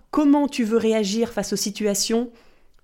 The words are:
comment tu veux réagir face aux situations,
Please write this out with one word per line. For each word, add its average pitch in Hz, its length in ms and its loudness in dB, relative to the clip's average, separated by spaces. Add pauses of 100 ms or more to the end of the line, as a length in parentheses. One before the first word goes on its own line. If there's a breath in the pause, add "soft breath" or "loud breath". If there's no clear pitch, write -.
(120)
comment 285 360 4
tu 269 160 -2
veux 220 140 0
réagir 220 540 0
face 202 220 -4
aux 196 40 0
situations, 208 720 -2 (540 soft breath)